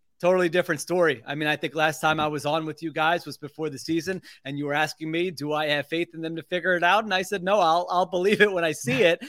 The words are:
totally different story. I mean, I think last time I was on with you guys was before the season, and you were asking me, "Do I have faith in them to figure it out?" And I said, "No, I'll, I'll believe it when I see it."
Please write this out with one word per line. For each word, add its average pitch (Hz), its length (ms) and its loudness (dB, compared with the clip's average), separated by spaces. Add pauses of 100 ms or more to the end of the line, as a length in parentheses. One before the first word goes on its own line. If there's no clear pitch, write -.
(200)
totally 180 300 2
different 170 320 0
story. 165 460 0
I 143 80 -8
mean, 151 120 -2
I 151 80 0
think 147 200 -6
last 156 240 0
time 156 200 2
I 151 60 0
was 151 180 -4
on 156 220 -2
with 156 160 -10
you 160 100 -8
guys 156 360 0
was 143 100 -14
before 151 320 -8
the 135 80 -10
season, 165 460 -4 (200)
and 139 140 -8
you 143 80 -4
were 143 80 -2
asking 156 380 -2
me, 175 180 -2
"Do 147 240 -6
I 151 140 -2
have 147 200 0
faith 170 280 -4
in 165 60 -10
them 160 160 -6
to 160 40 -8
figure 180 320 -2
it 170 100 2
out?" 196 200 4
And 208 100 -2
I 185 80 2
said, 185 220 -6
"No, 202 160 2
I'll, 170 320 4
I'll 180 160 2
believe 185 340 2
it 208 100 6
when 170 120 0
I 160 80 0
see 233 320 0
it." 170 260 4